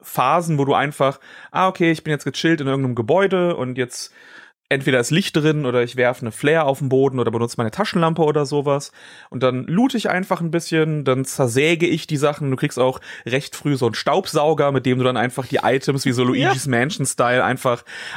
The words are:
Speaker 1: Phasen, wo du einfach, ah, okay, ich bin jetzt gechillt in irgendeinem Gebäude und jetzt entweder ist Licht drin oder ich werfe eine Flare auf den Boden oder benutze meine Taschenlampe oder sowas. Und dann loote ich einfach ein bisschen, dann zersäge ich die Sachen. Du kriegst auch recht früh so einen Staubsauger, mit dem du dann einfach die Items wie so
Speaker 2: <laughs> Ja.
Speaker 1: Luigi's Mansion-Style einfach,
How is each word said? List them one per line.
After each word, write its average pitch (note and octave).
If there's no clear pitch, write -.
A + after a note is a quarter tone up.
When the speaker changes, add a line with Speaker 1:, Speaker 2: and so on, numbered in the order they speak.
Speaker 1:
Phasen, D#3
wo C#3
du C3+
einfach, C3+
ah, F#3
okay, F3+
ich D#3+
bin D#3
jetzt D3
gechillt E3
in C#3
irgendeinem C3+
Gebäude F3
und B2+
jetzt -
entweder C3+
ist A#2
Licht E3+
drin D3+
oder B2
ich A#2+
werfe B2
eine A2+
Flare D#3
auf C3+
den C#3
Boden C3
oder A#2
benutze A#2
meine A2+
Taschenlampe E3+
oder D3
sowas. C#3+
Und B2
dann B2+
loote A#3+
ich G#3
einfach F3+
ein E3+
bisschen, D#3
dann C3
zersäge D3
ich D#3
die D3+
Sachen. D3
Du B2+
kriegst D3
auch C3
recht B2+
früh D3
so B2+
einen G#2+
Staubsauger, D3+
mit C3
dem B2+
du B2+
dann B2+
einfach B2
die -
Items C3+
wie C3+
so B2
Speaker 2:
<laughs> B2+
Ja. C#3+
Speaker 1:
Luigi's B3+
Mansion-Style B2+
einfach, A#2+